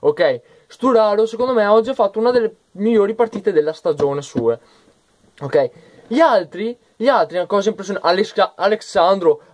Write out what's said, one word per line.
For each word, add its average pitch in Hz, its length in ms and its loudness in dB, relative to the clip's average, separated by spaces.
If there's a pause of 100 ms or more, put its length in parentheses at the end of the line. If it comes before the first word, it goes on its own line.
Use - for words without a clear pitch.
ok? 147 400 0 (260)
Sturaro, 220 580 2
secondo 226 280 -4
me, 220 140 0
oggi 220 240 2
ha 262 40 -6
fatto 220 240 -2
una 233 140 2
delle 226 200 0 (200)
migliori 208 420 0
partite 214 380 -2
della 151 200 0
stagione 143 500 -4
sue, 117 360 -2 (840)
ok? 139 300 0 (380)
Gli 233 100 -2
altri, 226 580 0 (200)
gli 220 100 -4
altri, 190 300 0
una 180 100 -2
cosa 180 220 -2
impressionante, 196 400 -4
Alex-, 190 480 0
Alexandro, 185 840 0 (100)